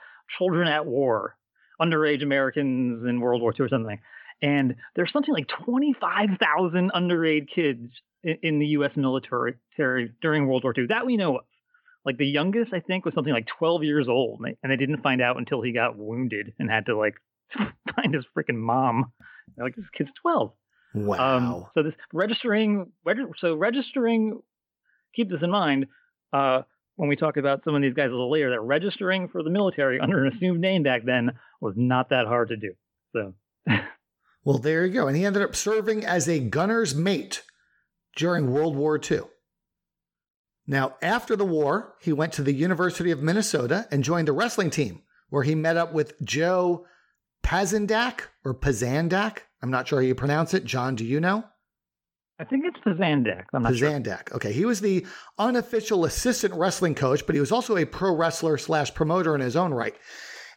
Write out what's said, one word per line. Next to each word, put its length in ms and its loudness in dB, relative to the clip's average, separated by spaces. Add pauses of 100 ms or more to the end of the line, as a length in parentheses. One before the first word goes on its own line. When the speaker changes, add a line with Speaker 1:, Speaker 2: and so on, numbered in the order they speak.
(380)
Speaker 1:
Children 300 2
at 180 0
War, 520 0 (420)
Underage 440 2
Americans 840 0
in 120 0
World 220 0
War 120 2
Two 100 -2
or 60 0
something. 300 -2 (420)
And 340 2 (200)
there's 180 -2
something 200 0
like 140 -2 (180)
twenty-five 640 0 (120)
thousand 500 2
underage 640 2
kids 360 -2 (340)
in, 200 -2
in 160 0
the 80 2
U 160 2
S 120 0
military 600 -2 (220)
ter-, 320 0 (120)
during 260 2
World 160 2
War 100 0
Two 140 0
that 180 0
we 100 2
know 220 0
of. 80 -12 (600)
Like, 120 -2
the 100 0
youngest, 440 0
I 100 -4
think, 220 -4
was 120 -4
something 180 0
like 140 -2 (100)
twelve 260 0
years 240 2
old, 320 0
and 120 -10
they, 100 -14
and 100 -2
they 40 2
didn't 260 -2
find 220 2
out 140 2
until 260 -4
he 80 -2
got 260 -2
wounded 640 -6
and 100 -4
had 160 0
to, 120 0
like, 180 0 (180)
<laughs> 220 -20 (400)
find 180 0
his 120 -2 (120)
freaking 200 -2
mom. 540 0 (440)
They're 100 -6
like, 100 -8
"This 100 -14 (120)
kid's 140 -4 (100)
twelve." 300 0 (420)
Speaker 2:
Wow. 240 0 (200)
Speaker 1:
Um, 360 -2
so 80 2
this 120 -4 (200)
registering, 800 0 (140)
reg-, 120 2 (220)
so 160 0
registering, 840 0 (760)
keep 140 0
this 120 -4
in 80 0
mind, 380 2 (440)
uh, 300 2 (340)
when 140 -2
we 60 2
talk 220 0
about 260 0
some 100 0
of 80 2
these 140 2
guys 140 2
a 20 -4
little 200 -2
later, 200 2
that 100 -2
registering 680 -2
for 140 -6
the 60 -4
military 500 0
under 260 2
an 100 2
assumed 260 0
name 220 2
back 220 2
then 260 2 (280)
was 160 -4
not 340 2
that 180 2
hard 220 0
to 80 -6
do. 160 -10 (400)
So. 200 -6 (340)
<laughs> 120 2 (680)
Speaker 2:
Well, 120 2
there 260 2
you 80 0
go. 140 2
And 100 0
he 80 2
ended 160 0
up 140 -2
serving 500 -2
as 240 0
a 100 2
gunner's 540 0
mate 480 -2 (760)
during 360 2
World 240 2
War 240 2
Two. 280 -2 (1400)
Now, 340 0
after 340 0
the 100 2
war, 540 0
he 140 0
went 200 0
to 100 -4
the 100 2
University 560 0
of 140 0
Minnesota 640 0
and 140 0
joined 240 2
the 60 4
wrestling 360 0
team, 320 -4 (280)
where 120 2
he 140 2
met 220 2
up 160 0
with 200 0 (100)
Joe 640 2 (580)
Pazendak 800 0 (220)
or 100 -2
Pazandak. 840 0 (240)
I'm 80 -4
not 160 0
sure 120 2
how 60 4
you 80 4
pronounce 400 0
it. 100 0
John, 300 -2
do 120 -4
you 140 0
know? 240 2 (960)
Speaker 1:
I 40 -14
think 220 -2
it's 200 -6
Pazandak. 640 2
I'm 120 0
not 120 2
sure. 140 2
Speaker 2:
Pazandak. 420 -6
Okay. 220 -4
He 120 0
was 140 0
the 280 0 (320)
unofficial 640 0
assistant 480 0
wrestling 400 0
coach, 320 2
but 80 0
he 80 2
was 100 0
also 260 0
a 80 2
pro 300 0
wrestler 440 0
slash 340 -2
promoter 400 2
in 80 0
his 140 -2
own 180 2
right. 220 -2 (600)